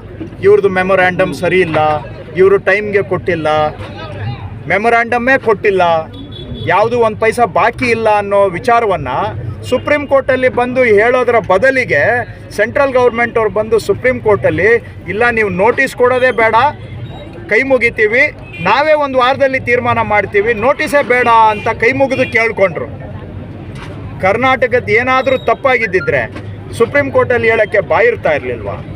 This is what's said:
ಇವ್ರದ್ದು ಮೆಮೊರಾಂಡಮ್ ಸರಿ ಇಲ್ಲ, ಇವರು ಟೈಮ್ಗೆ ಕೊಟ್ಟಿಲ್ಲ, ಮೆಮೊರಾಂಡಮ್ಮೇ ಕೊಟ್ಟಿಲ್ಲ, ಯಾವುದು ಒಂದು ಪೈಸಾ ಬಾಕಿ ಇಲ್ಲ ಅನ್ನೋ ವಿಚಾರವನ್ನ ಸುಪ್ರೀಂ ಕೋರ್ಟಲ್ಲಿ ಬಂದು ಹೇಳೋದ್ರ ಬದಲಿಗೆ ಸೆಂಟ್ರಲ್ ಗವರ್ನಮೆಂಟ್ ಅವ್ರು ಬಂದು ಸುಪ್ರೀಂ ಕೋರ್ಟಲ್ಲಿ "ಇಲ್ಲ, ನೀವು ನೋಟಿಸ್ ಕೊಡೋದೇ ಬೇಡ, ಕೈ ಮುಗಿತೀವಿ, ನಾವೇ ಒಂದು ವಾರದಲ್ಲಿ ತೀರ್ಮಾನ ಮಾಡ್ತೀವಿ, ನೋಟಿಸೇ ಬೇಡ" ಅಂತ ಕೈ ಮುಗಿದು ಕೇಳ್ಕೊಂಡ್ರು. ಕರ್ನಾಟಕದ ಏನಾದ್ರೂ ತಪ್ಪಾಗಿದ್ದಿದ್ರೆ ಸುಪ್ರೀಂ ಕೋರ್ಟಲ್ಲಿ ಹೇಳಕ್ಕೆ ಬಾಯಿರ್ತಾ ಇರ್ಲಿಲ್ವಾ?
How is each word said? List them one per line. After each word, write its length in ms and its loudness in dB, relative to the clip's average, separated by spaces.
ಇವ್ರದ್ದು 280 4
ಮೆಮೊರಾಂಡಮ್ 640 2
ಸರಿ 280 0
ಇಲ್ಲ, 160 0
ಇವರು 200 6
ಟೈಮ್ಗೆ 440 0
ಕೊಟ್ಟಿಲ್ಲ, 460 -2
ಮೆಮೊರಾಂಡಮ್ಮೇ 720 2
ಕೊಟ್ಟಿಲ್ಲ, 440 0
ಯಾವುದು 340 2
ಒಂದು 180 0
ಪೈಸಾ 280 0
ಬಾಕಿ 400 0
ಇಲ್ಲ 320 2
ಅನ್ನೋ 280 2
ವಿಚಾರವನ್ನ 600 0
ಸುಪ್ರೀಂ 380 -2
ಕೋರ್ಟಲ್ಲಿ 420 2
ಬಂದು 340 0
ಹೇಳೋದ್ರ 560 4
ಬದಲಿಗೆ 1000 0
ಸೆಂಟ್ರಲ್ 420 0
ಗವರ್ನಮೆಂಟ್ 440 2
ಅವ್ರು 160 0
ಬಂದು 260 0
ಸುಪ್ರೀಂ 400 0
ಕೋರ್ಟಲ್ಲಿ 760 2
"ಇಲ್ಲ, 220 0
ನೀವು 200 0
ನೋಟಿಸ್ 460 0
ಕೊಡೋದೇ 360 2
ಬೇಡ, 240 2
ಕೈ 120 2
ಮುಗಿತೀವಿ, 760 0
ನಾವೇ 300 2
ಒಂದು 260 0
ವಾರದಲ್ಲಿ 400 2
ತೀರ್ಮಾನ 420 0
ಮಾಡ್ತೀವಿ, 520 0
ನೋಟಿಸೇ 500 0
ಬೇಡ" 240 0
ಅಂತ 400 4
ಕೈ 240 0
ಮುಗಿದು 400 0
ಕೇಳ್ಕೊಂಡ್ರು. 540 0
ಕರ್ನಾಟಕದ 680 0
ಏನಾದ್ರೂ 480 2
ತಪ್ಪಾಗಿದ್ದಿದ್ರೆ 960 0
ಸುಪ್ರೀಂ 340 0
ಕೋರ್ಟಲ್ಲಿ 380 2
ಹೇಳಕ್ಕೆ 300 2
ಬಾಯಿರ್ತಾ 520 0
ಇರ್ಲಿಲ್ವಾ? 540 -6